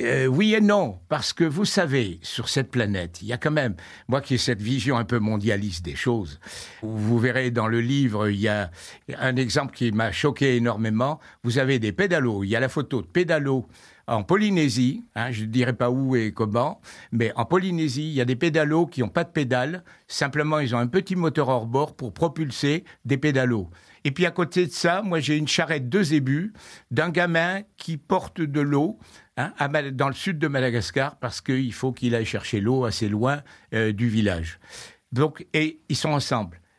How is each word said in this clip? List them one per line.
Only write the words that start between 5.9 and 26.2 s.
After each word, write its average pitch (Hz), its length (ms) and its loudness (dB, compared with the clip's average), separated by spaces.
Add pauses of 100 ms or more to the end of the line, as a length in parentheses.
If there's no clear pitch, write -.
choses, 104 420 -2 (420)
vous 110 380 0
verrez 123 320 2
dans 113 160 0
le 117 140 2
livre, 117 480 2
il 101 100 0
y 104 80 0
a 104 240 0 (480)
un 131 160 0
exemple 131 400 0
qui 120 160 0
m'a 107 220 0
choqué 139 420 2
énormément. 117 640 0 (240)
Vous 120 160 0
avez 135 220 2
des 110 100 0
pédalos, 127 540 0
il 95 60 0
y 110 60 2
a 117 40 2
la 131 80 2
photo 135 340 -4
de - 60 -12
pédalos 151 580 0 (400)
en 113 160 0
Polynésie, 160 800 2 (120)
hein, 120 160 -2
je 107 100 -4
ne 110 60 -4
dirai 123 240 2
pas 123 180 0
où 131 240 0
et 110 180 0
comment, 117 480 -2 (300)
mais 113 240 0
en 117 100 0
Polynésie, 160 640 0
il 156 60 -4
y 131 60 2
a 123 40 4
des 123 120 0
pédalos 156 500 2
qui - 140 -4
n'ont 117 80 0
pas 170 160 0
de 175 60 -16
pédale, 139 520 0 (240)
simplement 151 540 0
ils 123 140 0
ont 120 40 2
un 120 100 2
petit 185 280 0
moteur 151 320 0
hors-bord 131 480 0
pour 117 160 -8
propulser 151 720 0 (200)
des 131 120 0
pédalos. 127 540 2 (340)
Et 143 60 0
puis 170 160 0
à 170 60 0
côté 180 340 0
de 175 60 -8
ça, 180 300 0
moi 175 180 0
j'ai 147 160 0
une 151 100 0
charrette 151 420 0
de 185 140 2
zébus 151 500 0 (380)